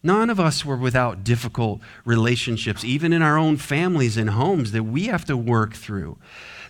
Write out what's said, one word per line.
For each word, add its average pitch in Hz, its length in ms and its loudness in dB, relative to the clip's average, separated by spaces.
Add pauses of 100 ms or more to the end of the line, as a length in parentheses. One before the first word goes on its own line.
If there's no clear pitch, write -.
None 214 300 2
of 196 80 0
us 156 260 0
were 139 100 -2
without 123 480 0
difficult 113 580 -2 (220)
relationships, 113 800 0
even 151 300 0
in 165 80 4
our 151 160 4
own 156 200 2
families 147 600 0
and 110 140 0
homes 131 400 2
that 110 120 0
we 127 220 -2
have 226 200 -2
to 139 120 -2
work 113 380 0
through. 95 420 -8 (520)